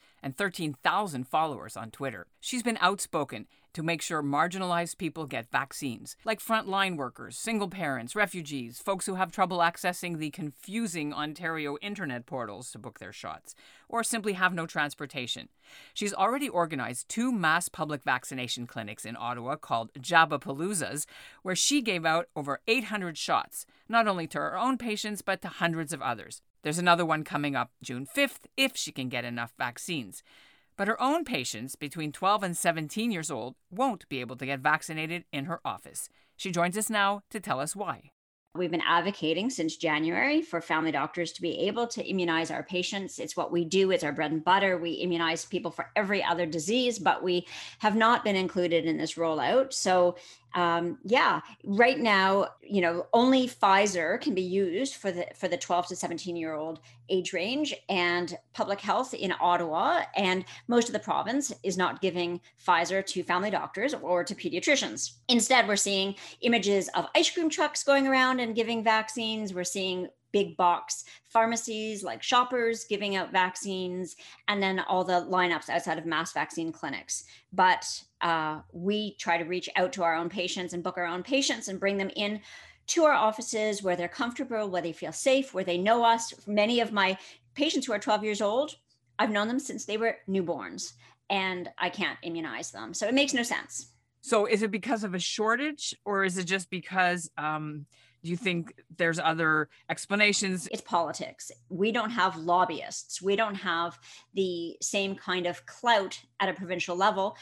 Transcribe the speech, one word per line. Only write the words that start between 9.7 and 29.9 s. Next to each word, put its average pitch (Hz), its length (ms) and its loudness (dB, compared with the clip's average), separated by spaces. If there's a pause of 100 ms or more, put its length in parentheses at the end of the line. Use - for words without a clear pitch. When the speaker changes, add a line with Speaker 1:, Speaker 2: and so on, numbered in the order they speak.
Speaker 1:
the 156 120 -4
confusing 165 800 -6
Ontario 151 720 -4
internet 180 440 -6
portals 117 460 -8
to 107 60 -16
book - 200 -14
their 95 140 -12
shots, - 420 -12 (340)
or 226 140 -2
simply 214 300 -2
have 185 220 2
no 165 120 -2
transportation. 143 840 -6 (460)
She's 202 200 -2
already 254 340 2
organized 139 600 -2
two 247 220 0
mass 175 380 2
public 151 340 -6
vaccination 127 640 -2
clinics 110 380 -10
in 113 120 -10
Ottawa 120 400 -4
called 117 380 -4
Jabapaloozas, 151 1120 2 (360)
where 185 140 -2
she 285 260 4
gave 180 240 -2
out 165 280 2
over 139 320 -4
eight 226 180 2
hundred 190 340 -6
shots, - 480 -2 (220)
not 226 200 4
only 175 200 0
to 156 100 -6
her 151 180 -2
own 247 220 0
patients, 214 440 -6
but 190 200 -2
to 185 60 -10
hundreds 165 440 -2
of 143 80 -6
others. 117 400 -6 (220)
There's 156 160 -2
another 175 280 6
one 156 180 2
coming 147 320 -2
up 120 140 -2 (120)
June 127 220 -8
fifth, - 500 -2
if 269 220 0
she - 160 -6
can 131 160 -6
get 123 160 -4
enough 120 320 -6
vaccines. 127 640 -6 (540)